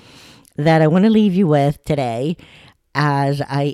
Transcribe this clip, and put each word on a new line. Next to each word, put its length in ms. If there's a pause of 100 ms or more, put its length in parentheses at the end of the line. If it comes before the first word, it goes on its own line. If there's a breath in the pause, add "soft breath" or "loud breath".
(560 loud breath)
that 260
I 40
wanna 240
leave 240
you 120
with 380
today 520 (580 loud breath)
as 480
I 300